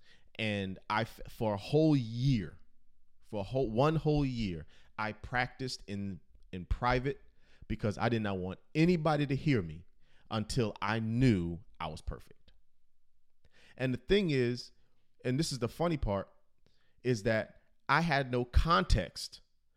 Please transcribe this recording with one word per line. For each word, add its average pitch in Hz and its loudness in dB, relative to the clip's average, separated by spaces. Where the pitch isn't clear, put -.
And 101 -2
I, 107 2
f-, - -6
for 110 -2
a 101 -2
whole 151 4
year, 117 0
for 104 -6
a - -4
whole, 117 -4
one 135 4
whole 151 2
year, 107 -4
I 107 -4
practiced 123 -6
in, 101 -6
in 90 -10
private 127 0
because 110 -2
I 113 0
did 113 0
not 101 -2
want 92 -6
anybody 156 2
to 139 -2
hear 131 2
me 82 -10
until 107 -2
I 107 0
knew 110 2
I 80 -4
was 80 -10
perfect. - -12
And 127 0
the 120 -4
thing 190 2
is, 123 0
and 127 0
this 160 -2
is 131 -6
the 117 -2
funny 165 -2
part, 98 -2
is 120 0
that 110 -2
I 143 4
had 139 0
no 123 0
context - 2